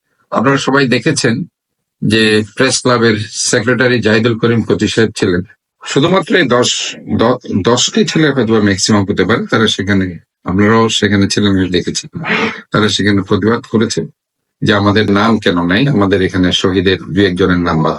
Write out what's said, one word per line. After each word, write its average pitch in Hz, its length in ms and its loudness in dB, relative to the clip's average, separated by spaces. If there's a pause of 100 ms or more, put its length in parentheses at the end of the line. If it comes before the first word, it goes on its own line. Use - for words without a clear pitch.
(300)
আপনারা 113 260 0
সবাই 139 320 0
দেখেছেন 120 560 0 (580)
যে 107 400 2 (140)
প্রেস 127 260 0
ক্লাবের 117 340 2 (140)
সেক্রেটারি 123 680 0
জাহিদুল 110 380 2
করিম 117 240 0
কচি 101 260 0
সাহেব 110 280 0
ছিলেন। 92 260 0 (420)
শুধুমাত্র 180 520 0
এই 160 120 2
দশ, - 480 0 (220)
দ-, 113 460 0
দশটি 123 400 2
ছেলে 156 260 0
হয়তো 113 320 0
ম্যাক্সিমাম 101 480 0
হতে 90 140 0
পারে, 95 220 -2
তারা 113 200 0
সেখানে, 95 520 -2 (260)
আপনারাও 107 440 2
সেখানে 98 400 0
ছিলেন, 98 300 0
আমি 92 120 0
দেখেছি, 87 380 -4 (600)
তারা 104 180 0
সেখানে 98 340 0
প্রতিবাদ 107 380 0
করেছে - 460 -2 (560)
যে, 107 120 2
"আমাদের 101 360 0
নাম 107 280 2
কেন 87 280 -2
নাই, 104 200 0
আমাদের 98 360 0
এখানে 92 300 0
শহীদের 92 500 0
দু 90 180 -2
একজনের 90 380 2
নাম 82 240 0
বাদ 78 160 -2